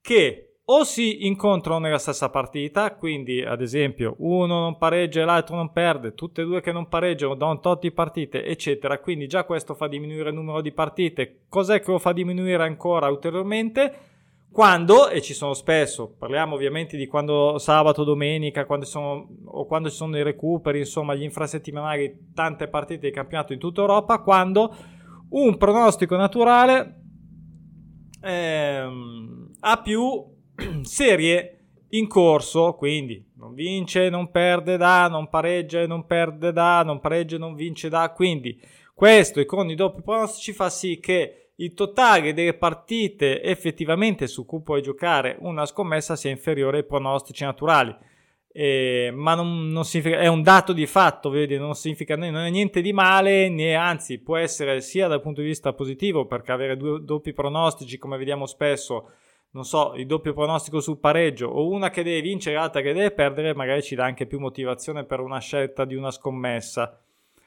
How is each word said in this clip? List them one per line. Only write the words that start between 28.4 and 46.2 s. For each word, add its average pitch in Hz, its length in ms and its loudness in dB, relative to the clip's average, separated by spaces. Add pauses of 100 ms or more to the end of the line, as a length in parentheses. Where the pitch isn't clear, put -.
ha 226 220 2
più 233 500 -2 (240)
<clears throat> 160 280 -8
serie 175 720 2 (320)
in 220 180 0
corso, 165 680 4
quindi 143 500 -4 (140)
non 117 160 -20
vince, 185 560 0
non 175 220 -4
perde 175 460 2
da, 180 300 6
non 156 220 -4
pareggia 165 520 -2
e 170 60 -2
non 165 180 -6
perde 170 460 2
da, 170 320 4
non 147 160 -4
pareggia 165 360 -2
e 165 40 -6
non 165 160 -10
vince 160 340 -8
da, 165 220 0
quindi 156 480 -2 (340)
questo 208 460 8
e 139 60 4
con 185 240 -2
i 156 60 -6
doppi 185 260 -2
pronostici 220 520 -4
fa 190 160 -2
sì 175 300 -6
che - 580 -4
il 170 160 -8
totale 202 600 4
delle 165 220 0
partite 165 880 -2
effettivamente 170 840 -2
su 123 180 -10
cui 160 160 -10
puoi 143 200 -2
giocare 139 580 -2
una 160 260 -4
scommessa 160 500 -4
sia 139 160 -6